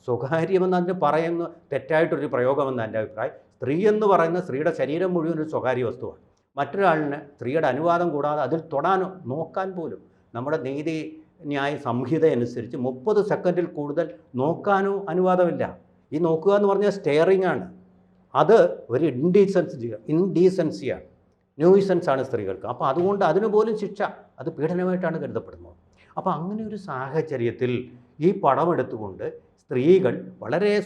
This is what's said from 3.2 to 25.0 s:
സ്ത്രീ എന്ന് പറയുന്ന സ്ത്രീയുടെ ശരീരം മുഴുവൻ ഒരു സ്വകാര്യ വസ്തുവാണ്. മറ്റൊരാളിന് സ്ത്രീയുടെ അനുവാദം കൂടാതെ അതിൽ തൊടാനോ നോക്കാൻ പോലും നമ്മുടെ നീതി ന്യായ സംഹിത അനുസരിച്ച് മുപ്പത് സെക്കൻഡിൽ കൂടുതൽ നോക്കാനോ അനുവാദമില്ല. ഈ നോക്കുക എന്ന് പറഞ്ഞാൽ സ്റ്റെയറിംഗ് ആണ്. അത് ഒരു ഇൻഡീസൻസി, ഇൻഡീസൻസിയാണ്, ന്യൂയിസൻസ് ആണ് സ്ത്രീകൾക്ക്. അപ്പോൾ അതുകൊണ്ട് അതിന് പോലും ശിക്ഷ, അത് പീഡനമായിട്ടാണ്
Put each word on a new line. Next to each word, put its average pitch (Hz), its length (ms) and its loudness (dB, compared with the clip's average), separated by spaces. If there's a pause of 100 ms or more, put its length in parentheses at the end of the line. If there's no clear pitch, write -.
സ്ത്രീ 131 180 -2 (160)
എന്ന് 214 220 0
പറയുന്ന 165 320 2
സ്ത്രീയുടെ 151 340 -2
ശരീരം 160 340 -2
മുഴുവൻ 165 300 -2
ഒരു 156 60 -8
സ്വകാര്യ 123 400 -2
വസ്തുവാണ്. - 320 -10 (360)
മറ്റൊരാളിന് 156 640 0 (160)
സ്ത്രീയുടെ 147 380 -2
അനുവാദം 170 420 0
കൂടാതെ 147 320 -2
അതിൽ 160 120 -2 (120)
തൊടാനോ 175 380 0 (160)
നോക്കാൻ 160 500 -6
പോലും 147 260 -10 (320)
നമ്മുടെ 139 240 -4 (120)
നീതി 151 280 -4 (480)
ന്യായ 143 320 -2
സംഹിത 123 480 0 (100)
അനുസരിച്ച് 120 420 -4
മുപ്പത് 131 420 0 (100)
സെക്കൻഡിൽ 170 360 0
കൂടുതൽ 156 400 -4 (300)
നോക്കാനോ 190 580 0 (160)
അനുവാദമില്ല. 180 540 2 (480)
ഈ 143 60 -6
നോക്കുക 165 380 2
എന്ന് 208 140 4
പറഞ്ഞാൽ 196 280 2
സ്റ്റെയറിംഗ് 180 540 2
ആണ്. 120 140 -4 (680)
അത് 156 240 6 (320)
ഒരു 135 160 0
ഇൻഡീസൻസി, 165 840 2 (240)
ഇൻഡീസൻസിയാണ്, 165 920 2 (520)
ന്യൂയിസൻസ് 180 520 4
ആണ് 131 140 0
സ്ത്രീകൾക്ക്. 98 440 -4
അപ്പോൾ 127 240 -4
അതുകൊണ്ട് 190 340 2
അതിന് 190 300 2
പോലും 214 220 2
ശിക്ഷ, 196 240 -6 (380)
അത് 139 100 -8
പീഡനമായിട്ടാണ് 175 720 -2